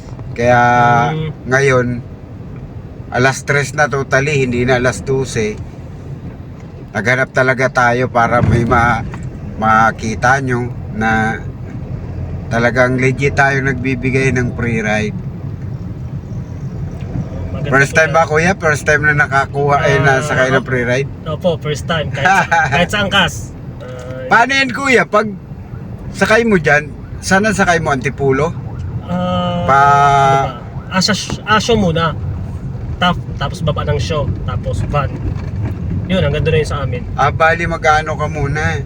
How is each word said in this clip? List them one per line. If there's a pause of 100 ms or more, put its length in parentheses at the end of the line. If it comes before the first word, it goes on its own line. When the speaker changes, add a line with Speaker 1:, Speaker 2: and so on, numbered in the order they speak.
(320)
Speaker 1:
Kaya (480)
Speaker 2:
Mm. (140)
Speaker 1:
ngayon, (1200)
alas
tres
na
totally,
hindi
na
alas
dose. (1300)
Naghanap
talaga
tayo
para
may
ma-, (540)
makita
nyo (280)
na (1080)
talagang
legit
tayo
nagbibigay
ng
free
ride. (2250)
Speaker 2:
Maganda
Speaker 1:
First
Speaker 2:
po
Speaker 1:
time
Speaker 2:
yan.
Speaker 1:
ba,
Kuya?
First
time
na
nakakuha,
eh,
Speaker 2:
Ah, (140)
Speaker 1:
nasakay
ng
free
ride? (140)
Speaker 2:
Opo,
first
time.
Kahit
sa, (160)
Speaker 1:
<laughs>
Speaker 2:
kahit
sa
angkas. (440)
Ah,
Speaker 1:
Paano
yan,
Kuya?
Pag (800)
sakay
mo
dyan, (300)
sana
sakay
mo
Antipulo? (540)
Speaker 2:
ah,
Speaker 1:
Pa-
Speaker 2:
ano
ba? (360)
Ah,
sa
sh-,
ah,
show
muna. (800)
Tap-, (140)
tapos
baba
ng
show. (160)
Tapos
van. (960)
Yun,
hanggang
doon
na
yun
sa
amin. (120)
Speaker 1:
Ah,
bali,
mag-ano
ka
muna?